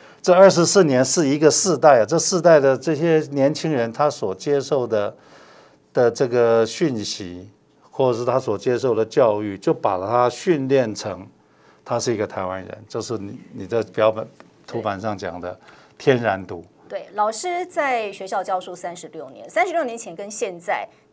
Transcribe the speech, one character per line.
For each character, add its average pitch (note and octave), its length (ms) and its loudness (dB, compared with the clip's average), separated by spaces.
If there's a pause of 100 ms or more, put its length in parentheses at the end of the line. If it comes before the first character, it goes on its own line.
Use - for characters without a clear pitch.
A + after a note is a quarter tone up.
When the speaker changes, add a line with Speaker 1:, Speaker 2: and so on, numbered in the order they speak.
(220)
Speaker 1:
这 F#3 120 4
二 F#3+ 160 10
十 D#3+ 160 4
四 G3 180 6
年 C3 200 4
是 D#3 220 0
一 C#3+ 140 2
个 D3+ 100 6
世 D#3+ 280 2
代 C3 240 8
啊， G#2 40 2
这 D3+ 140 0
世 E3+ 220 0
代 D#3+ 180 8
的 C3+ 180 4
这 E3 160 -4
些 D#3+ 260 2 (120)
年 C#3+ 220 2
轻 D#3+ 180 -4
人， A#2+ 220 -2
他 D3 160 0
所 G2 260 -6
接 C#3+ 240 -2
受 C3 260 -2
的， G#2 300 -2 (760)
的 A#2 180 4
这 B2+ 160 0
个 A#2 380 4
讯 A#2+ 380 -2
息， F#2 460 -12 (400)
或 C3+ 220 0
者 A2+ 80 -2
是 A#2+ 60 -6
他 B2 120 0
所 G#2+ 200 -2
接 B2 200 -2
受 A#2+ 160 0
的 A2 120 0
教 A2 360 2
育， G2+ 160 -6
就 D#3+ 160 0
把 G#2+ 240 -2
他 A#2+ 320 0
训 C#3 380 -2
练 B2+ 260 0
成 F#2+ 320 -10 (600)
他 B2 120 -4
是 A#2+ 160 -2
一 G#2 40 -4
个 G#2 100 -2
台 G2 160 -8
湾 F#2 180 -8
人， - 280 -16
就 A#2 120 -8
是 A2 160 -6
你， G2+ 220 -14 (140)
你 G#2 120 -12
的 A2 160 -2 (120)
标 A2 180 4
本， - 160 -6 (400)
图 A#2 140 -8
版 G2+ 180 -4
上 G#2+ 180 -6
讲 F2+ 220 -10
的 F2+ 180 -10 (400)
天 B2+ 240 2
然 G2 240 -2
独。 F2 200 -14 (240)
Speaker 2:
对， E3+ 240 -12
老 G#3 180 -2
师 F4 360 -6
在 B3+ 440 -4
学 G3 160 -12
校 G3 160 -4
教 F#3 160 -4
书 F3+ 160 -12
三 F3 180 -10
十 E3+ 140 -16
六 C#3 220 -16
年， A2+ 200 -20
三 - 160 0
十 F#4 60 -4
六 E4 140 -2
年 A#3 120 -8
前 G3 160 -14
跟 G3+ 160 -12
现 G3+ 300 -8
在， E3 260 -4 (280)